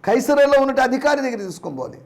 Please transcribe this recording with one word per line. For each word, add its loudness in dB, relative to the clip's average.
కైసరేలో 2
ఉన్నట్టు 0
అధికారి 0
దగ్గర -6
తీసుకొని -12
పోవాలి. -12